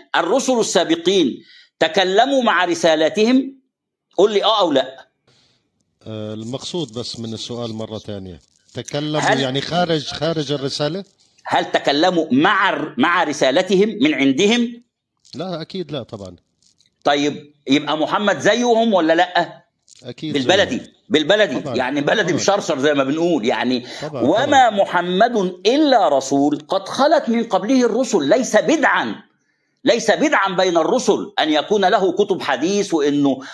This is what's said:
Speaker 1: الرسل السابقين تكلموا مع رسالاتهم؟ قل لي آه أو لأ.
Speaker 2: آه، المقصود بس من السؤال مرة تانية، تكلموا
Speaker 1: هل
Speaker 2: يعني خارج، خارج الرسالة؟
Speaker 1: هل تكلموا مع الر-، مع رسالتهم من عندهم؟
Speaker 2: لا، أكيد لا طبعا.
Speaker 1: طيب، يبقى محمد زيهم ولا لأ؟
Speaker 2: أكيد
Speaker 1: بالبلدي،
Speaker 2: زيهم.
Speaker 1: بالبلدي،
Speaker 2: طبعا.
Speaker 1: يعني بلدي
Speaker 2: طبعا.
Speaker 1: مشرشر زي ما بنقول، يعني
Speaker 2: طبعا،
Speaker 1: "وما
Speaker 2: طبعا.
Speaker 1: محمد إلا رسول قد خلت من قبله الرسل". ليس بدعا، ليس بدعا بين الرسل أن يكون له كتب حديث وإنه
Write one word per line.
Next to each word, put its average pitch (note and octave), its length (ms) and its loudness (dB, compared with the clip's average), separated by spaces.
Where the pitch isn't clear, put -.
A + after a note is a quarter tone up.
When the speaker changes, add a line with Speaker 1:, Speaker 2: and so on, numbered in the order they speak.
Speaker 1:
الرسل A3+ 440 0
السابقين E3 840 0
تكلموا G3 640 2
مع G3 220 2
رسالاتهم؟ F3 960 0
قل G#3+ 160 4
لي F#3+ 120 0
آه G#3+ 160 2
أو F3 120 0
لأ. - 340 -2
Speaker 2:
آه، G#2+ 280 -10
المقصود A#2+ 640 -8
بس A2+ 220 -10
من A2+ 140 -8
السؤال A#2 400 -8
مرة A2 240 -8
تانية، F#2+ 420 -12
تكلموا D3 460 -6
Speaker 1:
هل D3 200 0
Speaker 2:
يعني C3+ 200 -2
خارج، E3 460 -2
خارج D#3 460 -4
الرسالة؟ D3 520 -6
Speaker 1:
هل E3+ 280 -2
تكلموا D#3+ 580 0
مع F#3+ 400 2
الر-، D3+ 280 -6
مع E3+ 260 2
رسالتهم F3+ 760 0
من D3 140 2
عندهم؟ G#3 680 0
Speaker 2:
لا، E3 280 -8
أكيد D#3+ 300 -10
لا C3 100 -8
طبعا. G2 340 -14
Speaker 1:
طيب، C#3+ 500 -2
يبقى D3+ 300 2
محمد F#3 400 0
زيهم A3+ 560 2
ولا E3 180 2
لأ؟ F3 500 0
Speaker 2:
أكيد C#3+ 280 -10
Speaker 1:
بالبلدي، C#3+ 460 0
Speaker 2:
زيهم. - 100 -12
Speaker 1:
بالبلدي، D#3 520 2
Speaker 2:
طبعا. B2+ 160 -6
Speaker 1:
يعني C3 240 -2
بلدي F3+ 220 0
Speaker 2:
طبعا. E3 120 -2
Speaker 1:
مشرشر F3+ 440 0
زي D3 160 2
ما C#3 100 2
بنقول، D3+ 420 0
يعني A#2+ 400 -2
Speaker 2:
طبعا، D3 200 -6
Speaker 1:
"وما F#3+ 220 2
Speaker 2:
طبعا. C4 260 4
Speaker 1:
محمد G3 680 0
إلا B3+ 420 4
رسول C#3+ 500 0
قد - 200 -4
خلت D4 400 2
من A3+ 160 0
قبله A3+ 420 0
الرسل". G#3 420 0
ليس A3 280 2
بدعا، F#3+ 640 0
ليس G3+ 260 2
بدعا F#3+ 460 2
بين F#3 200 2
الرسل E3 640 0
أن D#3 120 0
يكون F#3+ 340 0
له F#3+ 280 2
كتب G3 300 -2
حديث E3+ 520 -2
وإنه C#3+ 440 2